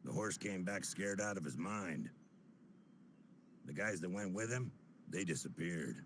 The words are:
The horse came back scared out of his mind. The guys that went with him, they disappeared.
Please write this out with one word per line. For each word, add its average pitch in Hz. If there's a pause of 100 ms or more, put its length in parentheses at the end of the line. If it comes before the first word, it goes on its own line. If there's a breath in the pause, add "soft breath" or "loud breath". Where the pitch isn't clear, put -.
The -
horse 104
came 98
back 98
scared 101
out 104
of 90
his 69
mind. 87 (1600)
The -
guys 95
that 90
went 98
with 113
him, 123 (380)
they 185
disappeared. 82